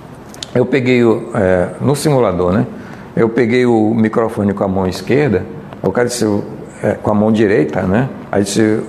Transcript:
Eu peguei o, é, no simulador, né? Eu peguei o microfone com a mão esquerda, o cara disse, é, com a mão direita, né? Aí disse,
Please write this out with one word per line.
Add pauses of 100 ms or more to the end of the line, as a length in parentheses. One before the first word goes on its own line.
(540)
Eu
peguei
o,
é, (100)
no
simulador,
né? (500)
Eu
peguei
o
microfone
com
a
mão
esquerda, (380)
o
cara
disse, (580)
é,
com
a
mão
direita,
né? (220)
Aí
disse,